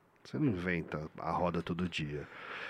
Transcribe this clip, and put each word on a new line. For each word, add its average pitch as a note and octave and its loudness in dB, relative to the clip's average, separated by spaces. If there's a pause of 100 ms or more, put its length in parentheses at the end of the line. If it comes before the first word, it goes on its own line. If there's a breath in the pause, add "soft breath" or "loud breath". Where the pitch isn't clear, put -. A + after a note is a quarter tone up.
(240)
Você - -6
não D3+ 4
inventa F2 2 (160)
a D#2+ -2
roda E2+ 4
todo F2+ 0
dia. D2 -2 (440 loud breath)